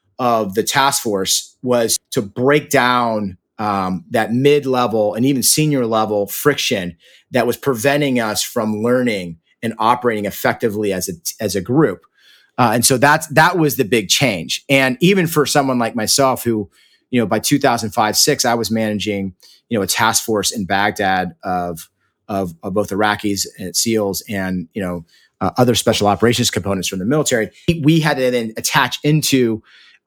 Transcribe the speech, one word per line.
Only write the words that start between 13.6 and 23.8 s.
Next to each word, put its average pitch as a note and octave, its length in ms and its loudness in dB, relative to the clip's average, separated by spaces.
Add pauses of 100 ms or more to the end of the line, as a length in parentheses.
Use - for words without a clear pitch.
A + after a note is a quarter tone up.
the C3 80 2
big G2 240 0
change. F#2 600 -2
And C3+ 320 2
even F#3 260 4
for D3 200 0
someone C3+ 320 2
like A2+ 160 -2
myself, A#2+ 480 0
who, G#2+ 280 -2 (400)
you B2 100 2
know, A2 60 0
by A2 120 0
two C#3+ 200 0
thousand A#2 320 0
five, G#2+ 260 0
six, - 280 0
I A#2+ 100 2
was A2+ 160 -2
managing, G#2 640 -2 (340)
you A#2+ 100 -2
know, G2 40 0
a F#2 40 -2
task - 380 0
force G#2 280 -2
in G#2 120 -6
Baghdad F#2+ 800 0
of, F2 460 -6 (400)
of, G2 340 -4
of G2 120 -8
both G2+ 160 -2
Iraqis G2+ 560 -2 (120)
and F2+ 160 -10
seals G#2+ 540 -2